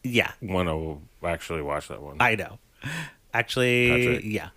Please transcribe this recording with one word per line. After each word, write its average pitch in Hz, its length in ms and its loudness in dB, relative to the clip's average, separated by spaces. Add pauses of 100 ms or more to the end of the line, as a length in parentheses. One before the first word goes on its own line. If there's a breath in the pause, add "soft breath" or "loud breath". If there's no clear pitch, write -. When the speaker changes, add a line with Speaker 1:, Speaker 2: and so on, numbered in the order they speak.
Speaker 1:
Yeah. 117 280 2 (100)
Speaker 2:
wanna 80 560 0 (280)
actually 82 380 -4
watch 73 260 -4
that 65 140 -12
one. 71 180 -12
Speaker 1:
I 117 160 4
know. 95 220 -10 (760 loud breath)
Actually, 123 540 4
Speaker 2:
Patrick. 123 360 2
Speaker 1:
yeah. 107 320 -4